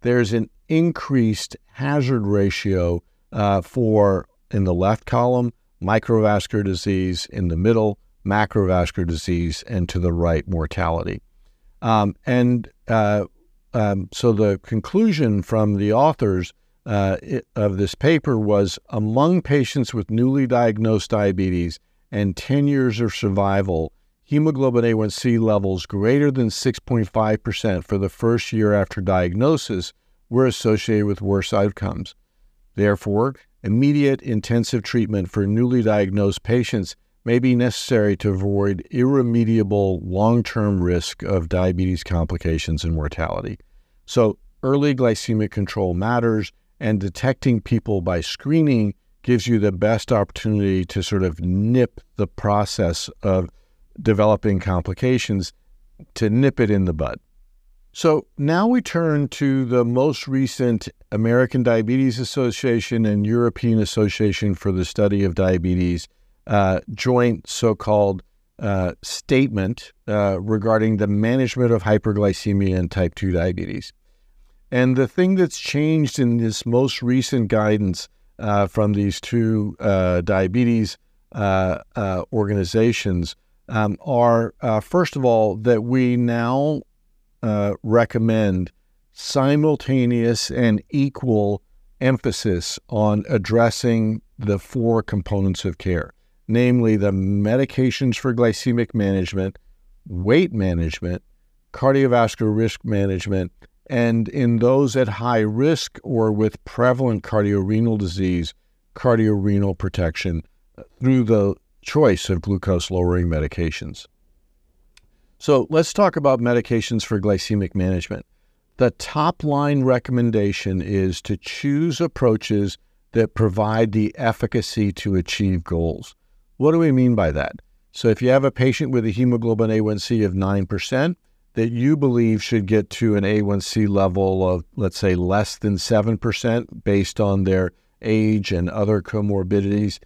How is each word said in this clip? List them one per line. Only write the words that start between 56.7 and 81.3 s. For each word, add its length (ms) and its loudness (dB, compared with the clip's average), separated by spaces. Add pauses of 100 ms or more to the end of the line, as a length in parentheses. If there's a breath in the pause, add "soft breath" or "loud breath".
in 140 2
the 80 0
bud. 260 -6 (720)
So 340 0 (100)
now 300 2
we 160 2
turn 460 0
to 360 0
the 220 2
most 420 0
recent 640 -2 (220)
American 500 2
Diabetes 560 2
Association 880 -2
and 200 0
European 540 2
Association 720 0
for 160 -4
the 140 0
Study 400 0
of 100 0
Diabetes, 720 0 (400)
uh, 340 2 (140)
joint 540 0
so-called, 720 0 (360)
uh, 340 -2 (100)
statement, 880 -2 (160)
uh, 340 0
regarding 560 2
the 80 0
management 640 2
of 100 2
hyperglycemia 920 0
and 140 -2
type 240 -2
two 180 -4
diabetes. 640 -4 (760)
And 260 2
the 120 2
thing 280 2
that's 240 0
changed 580 0
in 200 2
this 280 -4
most 340 0
recent 480 0
guidance, 600 0 (320)
uh, 260 0
from 260 0
these 280 -2
two, 600 -2
uh, 420 2
diabetes, 760 0 (340)